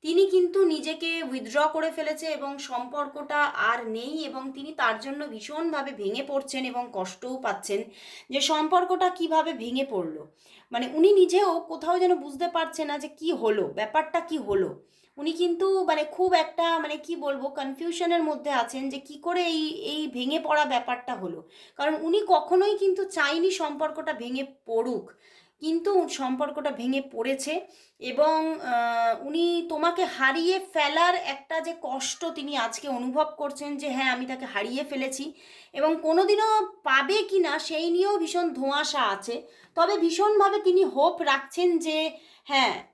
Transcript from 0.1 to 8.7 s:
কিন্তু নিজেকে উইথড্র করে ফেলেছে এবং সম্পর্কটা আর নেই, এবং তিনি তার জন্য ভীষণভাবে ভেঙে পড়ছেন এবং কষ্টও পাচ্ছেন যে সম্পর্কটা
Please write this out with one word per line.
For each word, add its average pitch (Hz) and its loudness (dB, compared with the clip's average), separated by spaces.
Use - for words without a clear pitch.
কিন্তু 370 4
নিজেকে 311 -4
উইথড্র 233 -4
করে 320 0
ফেলেছে 311 -4
এবং 277 -8
সম্পর্কটা 285 -4
আর 240 0
নেই, 254 -8
এবং 262 -10
তিনি 285 -12
তার 226 2
জন্য 277 -8
ভীষণভাবে 294 -6
ভেঙে 220 -4
পড়ছেন 269 -4
এবং 247 -4
কষ্টও 247 -6
পাচ্ছেন 202 -2
যে 269 2
সম্পর্কটা 359 2